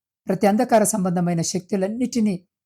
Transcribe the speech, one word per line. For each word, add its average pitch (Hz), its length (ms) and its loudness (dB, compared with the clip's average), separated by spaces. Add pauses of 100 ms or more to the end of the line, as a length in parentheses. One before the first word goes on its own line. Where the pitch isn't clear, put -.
(280)
ప్రతి 196 200 0
అంధకార 214 360 4
సంబంధమైన 175 580 0
శక్తులన్నిటినీ 214 920 -2 (320)